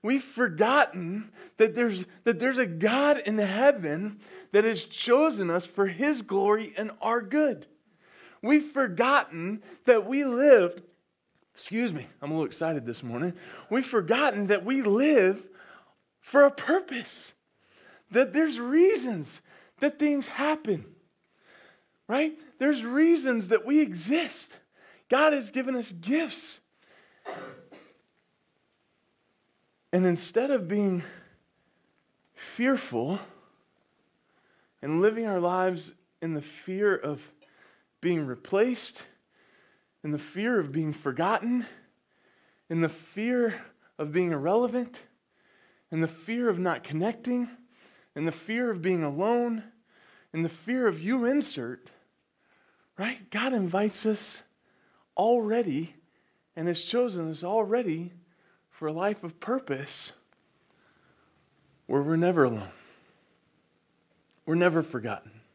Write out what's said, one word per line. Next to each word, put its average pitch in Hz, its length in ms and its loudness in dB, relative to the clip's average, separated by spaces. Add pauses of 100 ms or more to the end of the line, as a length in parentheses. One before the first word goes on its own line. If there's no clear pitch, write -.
We've 254 220 -2
forgotten 208 1080 0 (240)
that 220 180 4
there's, 208 300 -2 (180)
that 214 160 0
there's 254 200 0
a 247 60 2
God 233 600 2
in 214 120 -2
heaven 208 840 0 (320)
that 208 100 6
has 226 220 0
chosen 240 640 2
us 175 160 -2
for 196 200 0
his 233 360 -2
glory 202 560 0
and 214 140 -6 (100)
our 233 180 0
good. 240 480 0 (720)
We've 294 300 2
forgotten 214 920 0 (200)
that 220 240 6
we 269 160 -2
live, 240 580 6 (720)
excuse 226 380 -4
me, 143 160 -10 (140)
I'm 143 100 -8
a - 40 -4
little 160 100 -2
excited 160 400 -4
this 117 180 -10
morning. 131 300 -6 (360)
We've 254 160 0
forgotten 214 600 0
that 190 160 2
we 269 180 0
live 214 640 4 (760)
for 285 220 6
a 277 80 8
purpose, 285 840 -4 (800)
that 254 220 4
there's 294 260 2
reasons 254 840 2 (380)
that 294 180 0
things 294 300 0
happen, 285 580 -2 (1200)
right? 302 260 0 (260)
There's 269 240 2
reasons 262 640 2
that 220 180 2
we 285 140 4
exist. 233 760 -2 (540)
God 294 240 4
has 240 160 -4
given 262 260 -4
us 233 160 -6
gifts. 226 680 -4 (3250)
And 185 140 2
instead 202 460 0
of 202 160 0
being 196 340 0 (1300)
fearful 196 840 -2 (1600)
and 156 180 0
living 220 240 2
our 196 140 0
lives 180 560 -2 (260)
in 165 140 -4
the 147 80 -6
fear 190 520 -2
of 147 260 -6 (800)
being 165 240 0
replaced, 202 760 -2 (1000)
in 151 80 -6
the 147 80 -4
fear 214 400 -2
of 147 120 -4
being 156 220 -2
forgotten, 208 720 -2 (1040)
in 165 120 0
the 160 80 2
fear 226 720 -4 (380)
of 151 140 -6
being 175 200 0
irrelevant, 226 680 -2 (920)
in 160 100 -2
the 160 60 0
fear 233 420 -4
of 175 100 0
not 175 240 -2
connecting, 226 640 -4 (680)
in 147 100 -6
the 165 60 -2
fear 233 380 -4
of 185 100 -4
being 175 240 0
alone, 220 600 -2 (720)
in 160 100 -4
the 165 60 -2
fear 240 380 -2
of 160 140 -2
you 233 240 -2
insert, 147 640 -4 (1120)
right? 226 320 -8
God 247 220 -2
invites 196 520 -2
us - 380 -4 (760)
already 214 800 0 (600)
and 165 120 -4
has 170 160 -2
chosen 190 480 -4
us 156 120 -10
already 196 680 -2 (580)
for - 180 -10
a 156 60 -4
life 202 300 -4
of 165 160 -14
purpose 214 720 -6 (1800)
where 143 160 0
we're 160 120 0
never 170 280 2
alone. 107 260 -2 (1800)
We're 156 100 0
never 170 280 4
forgotten. 110 480 -8 (240)